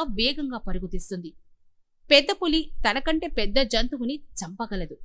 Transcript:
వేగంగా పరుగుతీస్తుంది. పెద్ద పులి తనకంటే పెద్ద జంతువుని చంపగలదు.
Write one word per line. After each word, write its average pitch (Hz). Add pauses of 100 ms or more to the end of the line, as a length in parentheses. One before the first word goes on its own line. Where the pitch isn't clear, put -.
(100)
వేగంగా 254
పరుగుతీస్తుంది. 180 (760)
పెద్ద 285 (140)
పులి 311 (200)
తనకంటే 277
పెద్ద 208
జంతువుని 247
చంపగలదు. 196